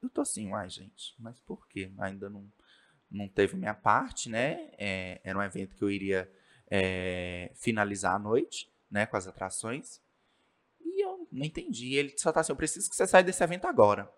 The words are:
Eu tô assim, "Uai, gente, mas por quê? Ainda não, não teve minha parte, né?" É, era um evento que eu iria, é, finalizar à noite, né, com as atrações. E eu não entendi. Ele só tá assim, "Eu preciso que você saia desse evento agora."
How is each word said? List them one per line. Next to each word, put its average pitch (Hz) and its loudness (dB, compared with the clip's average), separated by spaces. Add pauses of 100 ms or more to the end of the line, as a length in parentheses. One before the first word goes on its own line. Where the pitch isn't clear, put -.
Eu 247 -8
tô - -4
assim, 107 -6
"Uai, 98 -6
gente, - -16
mas 117 -16
por - -14
quê? 95 -10
Ainda 98 -6
não, 101 -14 (680)
não 101 -6
teve 95 2
minha 95 -4
parte, 117 2
né?" 143 -2
É, 95 -4
era 95 -4
um 101 0
evento 95 -8
que - -4
eu 101 2
iria, 95 -2 (400)
é, 92 -2
finalizar 101 0
à 101 0
noite, 113 -2 (180)
né, 104 0
com 110 -4
as 92 -4
atrações. 110 -8 (840)
E 381 -2
eu 370 -6
não - -6
entendi. 143 -4
Ele 143 2
só 165 2
tá 160 4
assim, 160 0
"Eu 143 0
preciso 156 -4
que - -8
você 190 2
saia 185 10
desse 185 2
evento 180 -2
agora." 104 6